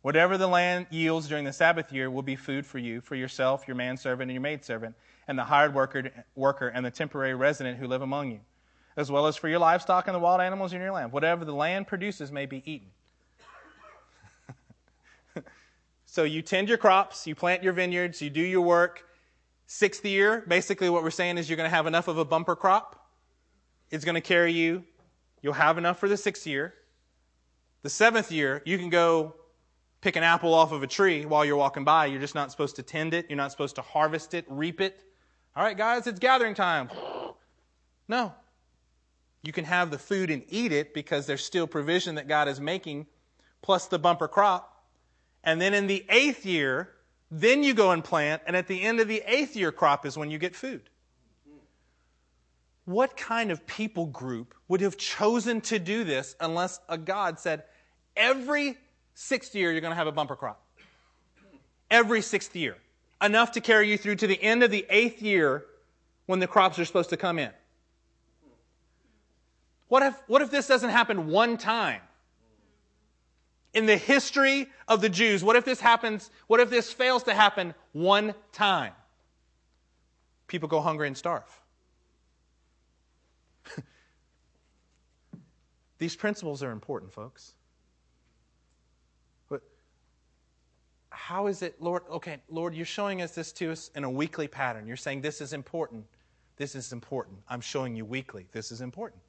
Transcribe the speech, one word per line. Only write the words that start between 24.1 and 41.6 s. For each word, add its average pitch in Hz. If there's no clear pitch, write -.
carry 170
you. 170
You'll 143
have 156
enough 175
for 202
the 202
sixth 202
year. 147
The 139
seventh 220
year, 143
you 175
can 175
go 165
pick 180
an 165
apple 170
off 160
of 143
a 135
tree 160
while 151
you're 143
walking 139
by. 151
You're 139
just 139
not 143
supposed 143
to 135
tend 160
it. 170
You're 143
not 139
supposed -
to 127
harvest 156
it, 170
reap 156
it. 190
"All 160
right, 208
guys, 233
it's 196
gathering 240
time." 160
No. 220
You 151
can 165
have 175
the 143
food 190
and 135
eat 220
it 147
because 143
there's 139
still 170